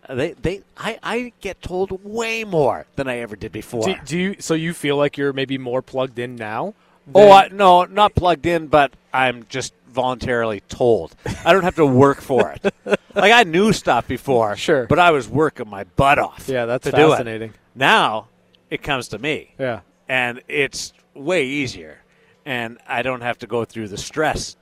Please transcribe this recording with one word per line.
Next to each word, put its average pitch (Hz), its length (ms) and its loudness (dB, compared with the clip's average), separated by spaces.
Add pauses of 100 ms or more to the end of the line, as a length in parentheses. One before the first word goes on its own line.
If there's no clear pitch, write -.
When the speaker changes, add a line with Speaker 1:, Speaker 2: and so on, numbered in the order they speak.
(100)
Speaker 1:
uh, 135 40 -10
they, 139 180 -4
they, 170 300 -8 (140)
I, 220 260 -10
I 233 380 -8
get 185 220 -12
told 190 420 -6
way 226 400 -6
more 135 400 0 (120)
than 135 120 -4
I 123 120 -6
ever 110 160 -10
did 107 160 -12
before. 110 320 -6
Speaker 2:
Do, - 100 -2 (100)
do 139 140 -6
you? 185 220 -4
So - 120 -4
you 160 220 -4
feel 143 240 -2
like 143 180 0
you're 139 160 -2
maybe 135 240 -4
more 127 240 -4
plugged 131 380 -6
in 123 180 -8
now? 117 380 -8 (400)
Speaker 1:
Oh, 196 80 10
Speaker 2:
than 202 100 12
Speaker 1:
I, 196 240 8
no, 180 300 6
not 196 280 2
plugged 165 320 0
in, 165 220 -2
but 143 240 4 (200)
I'm 123 360 -2
just 131 240 -8 (160)
voluntarily 120 800 -2
told. 110 480 0 (280)
I 165 80 4
don't 185 120 4
have 180 120 -2
to 160 100 4
work 139 340 4
for 107 320 -2
it. - 200 -4 (120)
Speaker 2:
<laughs> 202 160 0 (160)
Speaker 1:
Like, 202 160 4
I 240 100 6
knew 190 300 2
stuff 127 340 0
before, 117 480 0
Speaker 2:
Sure. 131 320 0
Speaker 1:
but 151 140 2
I 175 100 6
was 139 180 0
working 135 400 -2
my 101 140 -12
butt 139 380 2
off - 260 -6
Speaker 2:
Yeah, 123 200 -2
that's 120 180 -4
Speaker 1:
to 139 80 -4
do 143 140 6
it. 156 40 6
Speaker 2:
fascinating. 113 440 -4 (200)
Speaker 1:
Now 135 540 2 (400)
it 151 160 -8
comes 135 240 -4
to 107 100 -12
me. 123 400 -8
Speaker 2:
Yeah. 123 220 -6 (280)
Speaker 1:
And 127 380 -4
it's - 460 -6 (220)
way 147 320 -2
easier, 127 520 -8 (480)
and 120 400 -8
I 123 160 -4
don't 123 200 -6
have 120 160 -6
to 117 100 -14
go 113 160 -4
through 110 240 -12
the 98 100 -12
stress - 640 -4